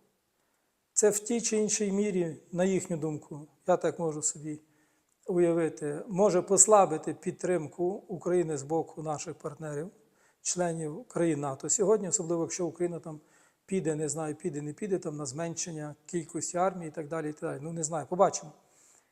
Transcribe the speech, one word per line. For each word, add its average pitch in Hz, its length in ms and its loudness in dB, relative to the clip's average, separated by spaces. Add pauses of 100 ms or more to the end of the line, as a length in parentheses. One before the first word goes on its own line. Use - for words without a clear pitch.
(920)
Це 214 160 6
в 202 100 0
тій 233 220 -2
чи 220 160 0
іншій 208 340 0
мірі, 185 460 0 (140)
на 180 140 2
їхню 180 320 0
думку, 151 500 -6 (200)
я 175 100 6
так 170 220 -2
можу 156 220 -2
собі 151 380 -4 (680)
уявити, 165 800 2
може 180 340 4
послабити 180 720 6
підтримку 175 720 -2 (240)
України 170 500 0
з 131 60 -8
боку 156 400 -4
наших 151 320 -6
партнерів, 156 560 -8 (500)
членів 170 640 -2
країн 165 320 0
нато 143 300 -6
сьогодні, 202 400 2
особливо 170 320 0
якщо 170 240 -2
Україна 170 340 -4
там 156 200 -14 (460)
піде, 160 300 0
не 151 140 -2
знаю, 151 260 -4
піде, 151 260 -6
не 147 120 -6
піде, 190 260 -2
там 156 180 -6
на 147 80 -6
зменшення 156 720 -6 (100)
кількості 165 520 -6
армії 180 320 0
і - 20 -18
так 151 160 -8
далі, 156 220 -4
і 151 40 -6
так - 80 -14
далі. 147 200 -6
Ну, 165 120 -8
не 165 100 -4
знаю, 156 260 -4
побачимо, 175 420 4 (600)